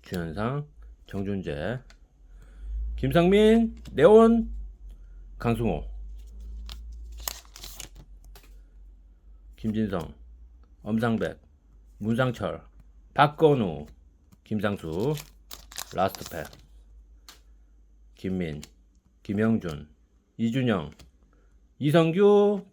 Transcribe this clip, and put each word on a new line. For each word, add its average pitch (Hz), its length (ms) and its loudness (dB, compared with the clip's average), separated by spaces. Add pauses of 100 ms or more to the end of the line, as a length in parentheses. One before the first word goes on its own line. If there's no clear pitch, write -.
주현상, 104 640 -6 (400)
정준재, 95 720 -6 (1160)
김상민, 208 840 4 (120)
네온, 226 580 8 (880)
강승호, 110 480 -2 (3750)
김진성, 101 580 -4 (680)
엄상백, 110 560 -2 (600)
문상철, 110 640 -2 (520)
박건우, 135 720 2 (580)
김상수, 101 720 -4 (840)
라스트 92 340 -2
팩, 80 160 -10 (1700)
김민, 87 460 -6 (640)
김영준, 101 640 -2 (500)
이준영, 113 540 -2 (840)
이성규, 190 960 4